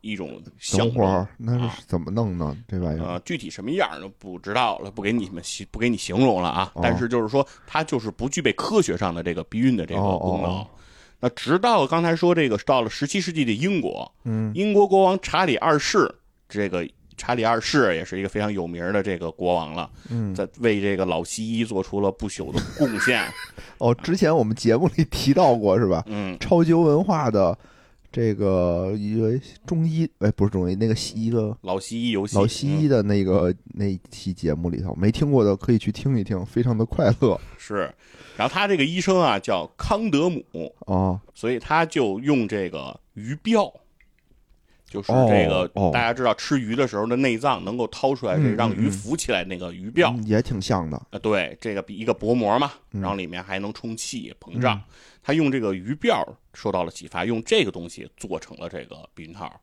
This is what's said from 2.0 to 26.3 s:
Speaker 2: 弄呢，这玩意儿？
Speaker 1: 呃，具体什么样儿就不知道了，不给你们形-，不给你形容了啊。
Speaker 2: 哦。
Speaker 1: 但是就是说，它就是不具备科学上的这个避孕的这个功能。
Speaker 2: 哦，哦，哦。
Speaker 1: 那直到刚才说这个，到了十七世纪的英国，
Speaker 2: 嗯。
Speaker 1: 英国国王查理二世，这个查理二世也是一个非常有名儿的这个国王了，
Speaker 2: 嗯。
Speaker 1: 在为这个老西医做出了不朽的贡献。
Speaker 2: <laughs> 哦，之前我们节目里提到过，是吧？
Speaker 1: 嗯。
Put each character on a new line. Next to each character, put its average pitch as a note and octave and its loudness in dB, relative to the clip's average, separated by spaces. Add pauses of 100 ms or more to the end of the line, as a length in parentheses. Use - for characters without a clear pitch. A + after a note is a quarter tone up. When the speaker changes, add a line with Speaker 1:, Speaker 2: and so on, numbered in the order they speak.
Speaker 2:
弄 G#2 -2
呢， D2+ -4 (140)
这 F#2+ -4
玩 E2+ -2
意 D#2+ -6
儿？ E2+ -6
Speaker 1:
呃， F2 -6
具 E3+ -8
体 A2+ -10
什 F#2+ -12
么 A#2+ -6
样 E3 0
儿 D2+ -12
就 F2+ -14
不 F#2+ -16
知 G2 -8
道 A#2 0
了， G2 -10
不 G#2+ -12
给 G#2 0
你 G2+ -2
们 F2+ -12
形-， - -12
不 A2 -10
给 A#2 2
你 A2+ 0
形 G2 -4
容 A#2 4
了 E2+ 0
啊。 F#2 -2
Speaker 2:
哦。 D#2+ -8
Speaker 1:
但 A#2+ 2
是 A#2+ -2
就 A#2+ 0
是 A2 -2
说， C#3 2 (200)
它 D3+ -2
就 D3 -2
是 A2 -4
不 A#2+ -6
具 D3+ -4
备 A#2+ 4
科 G#3 2
学 E2+ 0
上 F2+ -2
的 E2+ -6
这 F2 -2
个 F2 -4
避 - -6
孕 B2 4
的 D#2+ -2
这 F2+ -6
个 G2 0
功 F#2 0
能。 F2 0
Speaker 2:
哦， - -2
哦， F#2 -4
哦。 - -12 (540)
Speaker 1:
那 B2 0
直 D#3 0
到 G3 4
刚 E3 2
才 E3+ 2
说 F3 4
这 D3+ 2
个， G2+ 0
到 C3 2
了 A2 -2
十 - -4
七 - -2
世 F3 -4
纪 D3+ 0
的 A2+ 0
英 E3 0
国， - -6 (120)
Speaker 2:
嗯。 A2 -2
Speaker 1:
英 G3+ 0
国 G3+ 8
国 F#3+ 6
王 F#3 4
查 F3+ 2
理 C3 2
二 D3+ 2
世， D#3 2 (360)
这 G#2 -2
个 F2 -2 (320)
查 - -2
理 A#2 0
二 A2+ 2
世 A2+ 4
也 D#2+ -2
是 F#2 -6
一 G2 -2
个 G2 -2
非 G#2 -4
常 G#2 0
有 F#2 -4
名 E2+ -8
儿 F2+ -2
的 G2+ 2
这 F#2 -2
个 E2 -6
国 F2 0
王 D#2+ -2
了， E2 -8 (180)
Speaker 2:
嗯。 A2 -4
Speaker 1:
在 G#2 -4 (120)
为 G#2+ 2
这 G2 0
个 F#2 0
老 F2 -2
西 A2 -8
医 A2+ -2
做 G#2 -2
出 G2+ -6
了 G2 2
不 - -8
朽 D2 -8
的 - -4 (200)
贡 A#2 0
献。 A#2+ 2 (300)
Speaker 2:
<laughs> - -20
哦， A#2+ 2
之 E3+ -2
前 E3 4
我 D3 4
们 A2 0
节 A2+ 4
目 D#3+ 4
里 E3 4
提 C#3 2
到 D3+ 6
过， G#2 4
是 A#2 4
吧？ F2 2
Speaker 1:
嗯。 G2+ -6